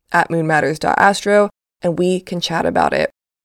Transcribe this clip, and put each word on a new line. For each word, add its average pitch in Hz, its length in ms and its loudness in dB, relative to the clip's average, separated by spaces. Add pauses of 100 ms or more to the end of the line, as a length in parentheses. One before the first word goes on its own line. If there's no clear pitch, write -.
(120)
at 170 180 0
moonmatters 156 480 0
dot - 200 0
astro, 202 520 2 (320)
and 170 160 -2
we 180 220 0
can 175 200 -8
chat 165 240 -4
about - 280 0
it. 69 180 -2 (340)